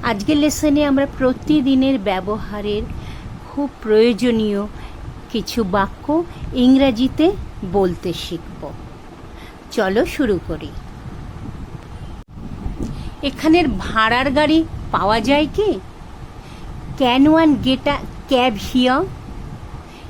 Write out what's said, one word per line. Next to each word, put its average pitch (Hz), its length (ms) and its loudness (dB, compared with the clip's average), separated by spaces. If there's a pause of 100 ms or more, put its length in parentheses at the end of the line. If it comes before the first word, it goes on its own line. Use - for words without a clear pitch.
আজকের 240 340 2
লেসনে 294 480 4
আমরা 277 220 2 (100)
প্রতিদিনের 262 800 4
ব্যবহারের 208 800 -2 (680)
খুব 277 200 -2 (120)
প্রয়োজনীয় 214 840 4 (640)
কিছু 233 320 -2
বাক্য 202 600 0 (300)
ইংরাজিতে 262 760 4 (420)
বলতে 185 400 0
শিখব। 170 560 -10 (1000)
চলো 208 340 2
শুরু 208 420 0
করি। 160 200 -6 (2500)
এখানের 311 440 2
ভাড়ার 226 640 2
গাড়ি 302 340 4 (260)
পাওয়া 190 280 2
যায় 285 360 2
কি? 370 240 2 (1200)
Can 262 280 6
one 311 280 8 (100)
get 262 240 2
a 285 80 0 (320)
cab 254 220 4 (220)
here? 254 320 4 (1040)